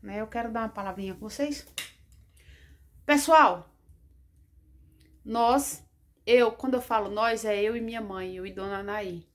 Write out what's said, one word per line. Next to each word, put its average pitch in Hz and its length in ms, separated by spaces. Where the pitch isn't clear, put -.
né? 208 200
Eu 220 80
quero 233 240
dar 226 80
uma 220 80
palavrinha 196 460
com 214 140
vocês. 285 380
Pessoal, 285 720
nós, 233 600
eu, 233 280
quando 254 220
eu 240 80
falo 214 280
nós, 220 340
é 208 160
eu 220 160
e 233 40
minha 226 200
mãe, 185 360
eu 185 100
e 196 60
Dona 190 260
Anaí. 196 560